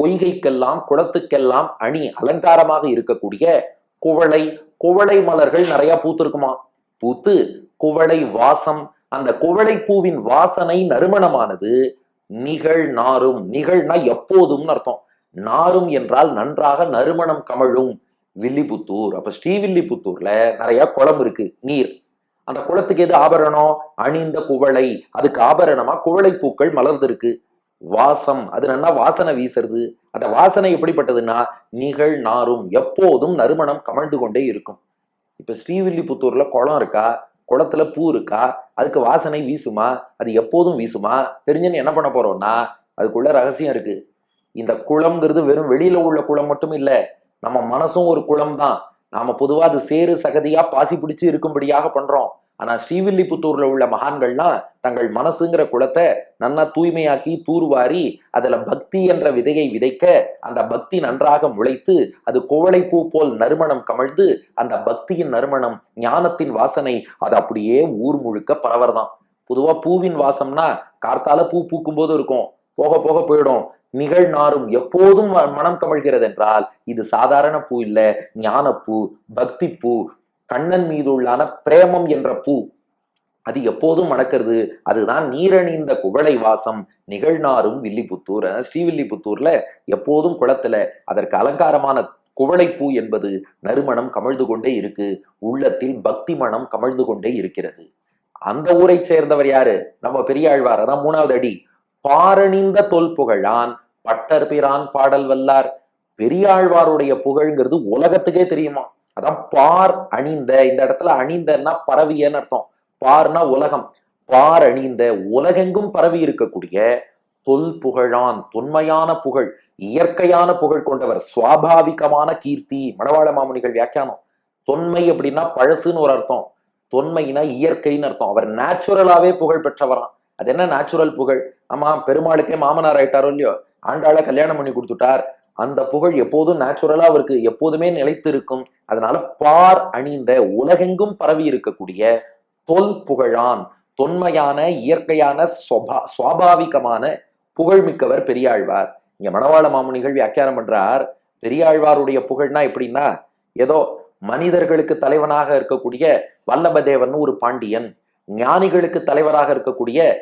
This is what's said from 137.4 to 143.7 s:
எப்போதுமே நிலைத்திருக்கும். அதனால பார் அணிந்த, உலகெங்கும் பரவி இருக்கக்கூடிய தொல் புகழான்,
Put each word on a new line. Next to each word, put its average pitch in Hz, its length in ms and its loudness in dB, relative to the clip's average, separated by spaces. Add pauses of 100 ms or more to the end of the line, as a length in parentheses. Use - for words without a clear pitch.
எப்போதுமே 156 480 0
நிலைத்திருக்கும். 139 760 -4 (200)
அதனால 113 340 -2
பார் 180 720 4
அணிந்த, 127 520 0
உலகெங்கும் 180 760 0
பரவி 156 340 0
இருக்கக்கூடிய 107 680 -2 (460)
தொல் 190 380 0
புகழான், 120 680 -2 (240)